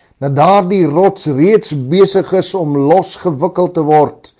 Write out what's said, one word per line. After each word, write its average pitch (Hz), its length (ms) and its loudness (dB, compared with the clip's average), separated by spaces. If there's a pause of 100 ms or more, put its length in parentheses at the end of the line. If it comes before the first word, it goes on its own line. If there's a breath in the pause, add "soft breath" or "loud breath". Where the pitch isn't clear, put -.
(200 soft breath)
Dat 139 160 -4
daardie 185 500 2
rots 175 400 0
reeds 156 460 0 (160)
besig 190 440 2
is 190 220 -2
om 147 220 -4
losgewikkeld 175 1000 -2
te 160 120 -2
word. 151 420 0 (120)